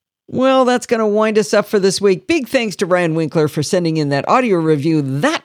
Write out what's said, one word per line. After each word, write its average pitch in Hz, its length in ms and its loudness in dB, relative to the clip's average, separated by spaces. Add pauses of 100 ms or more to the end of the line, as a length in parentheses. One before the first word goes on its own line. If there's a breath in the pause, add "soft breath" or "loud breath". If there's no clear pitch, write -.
(280)
Well, 262 380 2
that's 247 200 -2
gonna 226 220 0
wind 214 300 0
us 220 160 -2
up 202 120 2
for 214 120 -2
this 190 220 0
week. 196 260 0
Big 320 220 -2
thanks 226 280 -2
to 196 100 -2
Ryan 175 280 0
Winkler 160 340 0
for 156 140 -4
sending 170 340 0
in 147 140 0
that 139 180 -2
audio 226 300 2
review. 156 420 2
That 143 440 -2